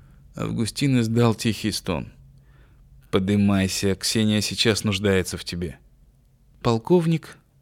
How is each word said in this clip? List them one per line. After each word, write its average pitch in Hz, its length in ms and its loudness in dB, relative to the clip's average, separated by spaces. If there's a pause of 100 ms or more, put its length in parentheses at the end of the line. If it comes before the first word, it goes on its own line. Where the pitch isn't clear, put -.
(340)
Августин 117 640 -2
издал 113 340 2
тихий 107 380 -2
стон. - 400 -6 (960)
«Подымайся, 98 880 2
Ксения 107 460 0
сейчас 101 420 0
нуждается 98 540 0
в - 80 -10
тебе». 85 320 -8 (840)
Полковник, 160 760 0 (240)